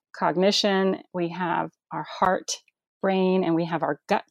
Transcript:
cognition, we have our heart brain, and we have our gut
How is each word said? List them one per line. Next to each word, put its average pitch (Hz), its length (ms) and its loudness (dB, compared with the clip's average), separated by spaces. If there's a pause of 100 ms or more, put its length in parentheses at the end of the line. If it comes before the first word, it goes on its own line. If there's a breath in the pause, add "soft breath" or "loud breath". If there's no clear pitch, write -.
(160)
cognition, 190 840 2 (120)
we 175 160 -4
have 165 420 -4 (200)
our 160 120 -8
heart - 480 0 (500)
brain, 185 420 2
and 165 120 2
we 165 100 0
have 165 180 -4
our 151 240 -2
gut 208 240 0